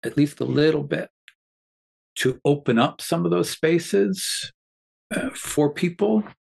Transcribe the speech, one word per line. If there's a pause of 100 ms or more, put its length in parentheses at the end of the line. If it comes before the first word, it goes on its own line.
at
least
a
little
bit, (1080)
to
open
up
some
of
those
spaces, (640)
uh,
for
people (200)